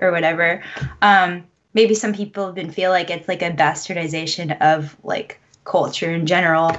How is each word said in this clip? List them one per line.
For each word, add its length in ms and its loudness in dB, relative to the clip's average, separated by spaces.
or 120 2
whatever. 500 0
Um, 400 4
maybe 220 6
some 180 -2
people 420 -8
even 140 -8
feel 220 0
like 180 0
it's, 160 -8
like, 160 -4
a 80 -2
bastardization 1120 -2
of, 420 2
like, 380 -8
culture 480 -2
in 120 -2
general. 540 2